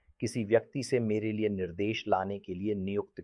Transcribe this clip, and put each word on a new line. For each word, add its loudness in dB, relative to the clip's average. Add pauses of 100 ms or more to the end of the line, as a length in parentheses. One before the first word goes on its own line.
(200)
किसी -2
व्यक्ति 2
से 0
मेरे 0
लिए 0
निर्देश -2
लाने 2
के -8
लिए -2
नियुक्त -4